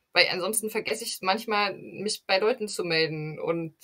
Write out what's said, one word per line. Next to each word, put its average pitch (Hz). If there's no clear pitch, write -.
Weil 175
ansonsten 202
vergesse 220
ich -
manchmal, 202
mich -
bei 190
Leuten 214
zu 190
melden 156
und, 165